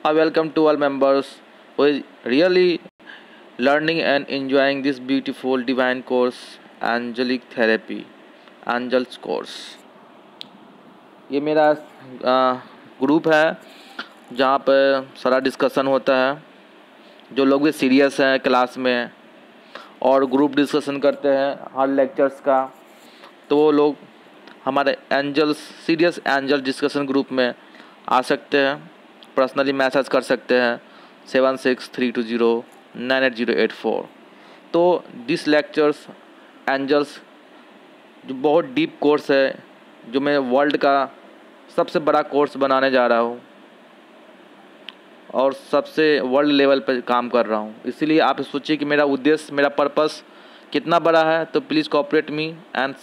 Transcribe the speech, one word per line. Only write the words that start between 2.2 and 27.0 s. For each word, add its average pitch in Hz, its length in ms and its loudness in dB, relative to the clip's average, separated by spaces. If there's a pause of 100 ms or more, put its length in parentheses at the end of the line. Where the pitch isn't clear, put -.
really 180 560 2 (800)
learning 151 460 0
and 139 340 0
enjoying 135 440 0
this 135 220 -4
beautiful 131 600 -2
divine 127 380 -2
course, 123 400 -2 (480)
Angelic 120 640 -4
Therapy, 110 480 0 (640)
Angels 123 600 -4
Course। - 280 -8 (1700)
ये 139 100 -2
मेरा, 151 300 2 (540)
आ, 127 280 2 (480)
group 151 280 0
है 160 280 2 (760)
जहाँ 131 260 0
पे 135 420 2 (220)
सारा 127 180 2
discussion 135 460 -2
होता 131 400 0
है। 147 160 -4 (920)
जो 131 120 2
लोग 139 180 4
भी 151 100 2
serious 139 480 2
हैं 135 200 4
class 127 380 0
में 123 320 -2 (920)
और 135 240 4
group 135 300 0
discussion 139 420 -2
करते 139 300 0
हैं 135 300 0 (160)
हर 135 140 0
lectures 139 520 0
का, 131 320 0 (800)
तो 143 60 2
वो 151 140 4
लोग 147 260 2 (680)
हमारे 135 320 0 (160)
angels, 143 460 0
सीरियस 165 680 -2
angel 139 340 0
discussion 135 460 -4